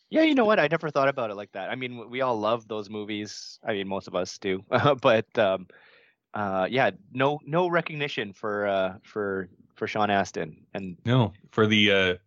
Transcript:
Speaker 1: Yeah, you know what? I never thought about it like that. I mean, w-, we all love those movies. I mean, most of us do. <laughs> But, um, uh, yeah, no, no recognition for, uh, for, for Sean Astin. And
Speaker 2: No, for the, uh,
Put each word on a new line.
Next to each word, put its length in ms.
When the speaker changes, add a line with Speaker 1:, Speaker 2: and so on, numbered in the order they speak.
Speaker 1:
Yeah, 140
you 120
know 100
what? 140
I 80
never 220
thought 180
about 240
it 40
like 180
that. 160
I 60
mean, 160
w-, 180
we 120
all 180
love 280
those 220
movies. 760
I 80
mean, 140
most 200
of 80
us 220
do. 320
<laughs> 320
But, 380
um, 280
uh, 360
yeah, 220
no, 320
no 240
recognition 640
for, 340
uh, 260
for, 460
for 120
Sean 220
Astin. 640
And 320
Speaker 2:
No, 280
for 160
the, 240
uh, 240